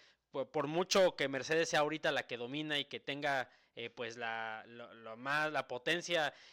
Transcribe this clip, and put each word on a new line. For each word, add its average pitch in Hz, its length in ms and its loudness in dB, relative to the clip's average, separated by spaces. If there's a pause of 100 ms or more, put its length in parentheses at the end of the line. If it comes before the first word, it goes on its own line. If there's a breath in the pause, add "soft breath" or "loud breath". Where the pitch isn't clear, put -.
(300 soft breath)
por, 135 200 -4
por 147 160 2
mucho 180 500 6
que 143 120 2
Mercedes 156 420 0
sea 156 100 4
ahorita 156 320 0
la 131 140 0
que 123 100 -6
domina 143 420 -2
y 135 80 -2
que 120 120 -8
tenga... 139 500 -2 (260 soft breath)
Eh, 117 160 -8
pues, 117 260 -6
la, 113 500 -4
lo, 117 280 -16
lo 113 240 -12
más, 147 340 0
la 135 160 -2
potencia 160 640 0 (200 loud breath)